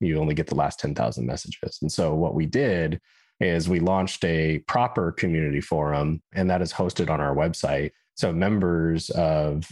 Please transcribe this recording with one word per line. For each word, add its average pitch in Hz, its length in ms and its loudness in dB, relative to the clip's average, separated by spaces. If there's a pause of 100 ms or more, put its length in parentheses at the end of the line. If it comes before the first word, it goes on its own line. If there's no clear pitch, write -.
You 80 180 0
only 76 160 0
get - 100 -2
the - 80 -6
last 71 260 0
ten 71 140 -4
thousand 58 320 -2
messages. - 560 -8
And 76 100 -2
so 80 220 0
what 80 220 0
we 80 100 0
did 87 560 0 (380)
is 85 280 2
we 87 120 2
launched 92 440 0
a 80 440 2
proper 120 460 2
community 78 480 0
forum, 76 600 0 (100)
and 92 200 0
that 90 100 2
is 85 120 -2
hosted 90 360 -2
on 78 100 0
our 71 160 0
website. - 540 0 (280)
So 95 140 0
members 85 800 2
of 78 640 0